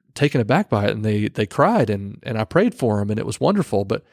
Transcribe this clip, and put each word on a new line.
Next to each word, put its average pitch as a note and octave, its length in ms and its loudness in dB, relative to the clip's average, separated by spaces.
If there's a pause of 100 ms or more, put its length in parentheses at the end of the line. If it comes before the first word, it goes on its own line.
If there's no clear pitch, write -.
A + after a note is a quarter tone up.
(160)
taken C#3+ 260 0
aback C3 280 0
by G#2 160 2
it, A2 60 2
and G#2+ 120 -6
they, G#2+ 240 0
they - 180 -4
cried, D3+ 440 2
and, G2+ 340 -6
and A2+ 140 -6
I A2 80 -2
prayed G#3 280 2
for G#2+ 260 0
them, G2+ 100 -2
and G#2+ 100 -2
it - 60 -6
was - 140 -8
wonderful. D3 440 0
But - 300 -4